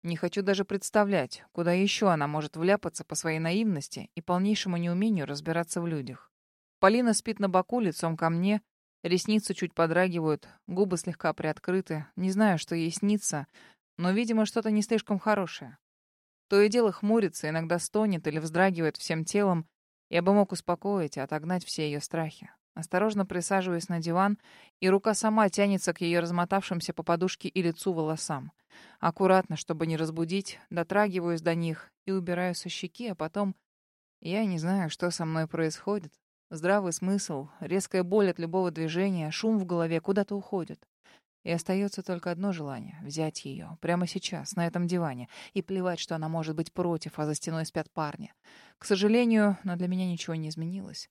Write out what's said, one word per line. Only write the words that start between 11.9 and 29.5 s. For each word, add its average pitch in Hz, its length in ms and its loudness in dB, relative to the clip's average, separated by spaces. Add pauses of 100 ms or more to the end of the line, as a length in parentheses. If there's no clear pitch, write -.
Не 185 160 -2
знаю, 190 280 4
что - 180 -4
ей 165 160 -2
снится, 202 560 -2 (500)
но, 180 140 0
видимо, 220 340 2
что-то 220 240 -2
не 214 120 4
слишком 208 360 0
хорошее. 175 600 -2 (720)
То 202 120 8
и 208 80 8
дело 220 240 4
хмурится, 202 560 2
иногда 165 300 0
стонет 202 500 0
или 151 100 -2
вздрагивает 165 580 2
всем 160 280 -4
телом. 180 420 2 (440)
Я 175 120 2
бы 185 100 4
мог 202 200 4
успокоить 175 640 -2
и 143 40 -4
отогнать 156 440 -4
все - 220 -4
её 147 140 -4
страхи. 160 500 -6 (240)
Осторожно 196 520 0
присаживаюсь 180 600 -2
на 170 120 -2
диван, 180 380 2 (420)
и 185 80 2
рука 196 260 4
сама 214 340 4
тянется 196 440 2
к 165 100 -4
её 170 180 2
размотавшимся 175 720 -2
по 165 100 -6
подушке 170 460 0
и 180 140 -2
лицу 170 300 0
волосам. 156 600 -4 (480)
Аккуратно, 185 560 4